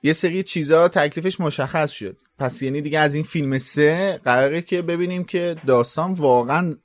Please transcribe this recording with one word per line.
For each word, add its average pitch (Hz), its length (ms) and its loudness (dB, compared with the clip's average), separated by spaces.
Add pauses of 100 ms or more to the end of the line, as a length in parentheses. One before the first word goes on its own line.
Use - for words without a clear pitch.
یه 147 100 2
سری 180 300 -2
چیزا 165 460 2
تکلیفش 165 520 -2
مشخص 151 520 -2
شد. 90 240 -12 (220)
پس 131 240 -4
یعنی 135 180 -4
دیگه 151 180 -2
از 151 160 2
این 151 100 -2
فیلم 135 340 -2
سه 160 640 2
قراره 135 380 2
که 175 200 -4
ببینیم 175 420 -4
که 175 320 -4 (100)
داستان 131 460 2
واقعاً 147 640 2 (100)